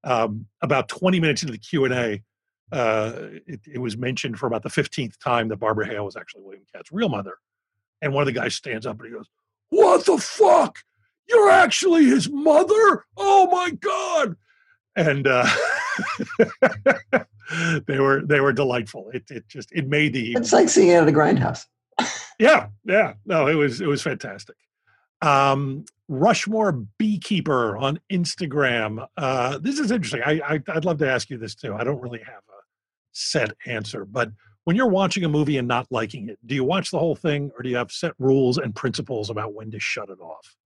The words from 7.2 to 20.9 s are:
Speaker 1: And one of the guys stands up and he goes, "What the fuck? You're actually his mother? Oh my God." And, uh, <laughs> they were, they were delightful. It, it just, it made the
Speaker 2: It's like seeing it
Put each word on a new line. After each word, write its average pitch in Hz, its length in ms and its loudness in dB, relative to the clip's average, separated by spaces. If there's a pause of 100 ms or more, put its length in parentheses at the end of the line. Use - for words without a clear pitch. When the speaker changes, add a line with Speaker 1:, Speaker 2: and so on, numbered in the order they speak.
Speaker 1:
And 143 120 -2
one 139 80 2
of 139 60 2
the 127 120 -2
guys 123 160 -4
stands 113 300 -10
up 107 140 -10
and 113 100 -18
he 120 40 -16
goes, 110 140 -16 (420)
"What 370 360 6
the 349 140 4
fuck? 330 580 4 (500)
You're 415 220 6
actually 330 560 6
his 247 240 4
mother? 330 760 4 (120)
Oh 392 340 6
my 359 200 0
God." 302 640 -4 (600)
And, 139 300 0
uh, 123 220 4 (920)
<laughs> - 880 0 (640)
they 139 120 -2
were, 139 260 2
they 143 140 2
were 139 140 4
delightful. 120 600 -4
It, 120 160 -10
it 120 180 -14
just, - 240 -18
it 135 160 -4
made 147 260 0
the 120 200 -4
Speaker 2:
It's 123 200 0
like 330 160 6
seeing 175 200 6
it 175 60 8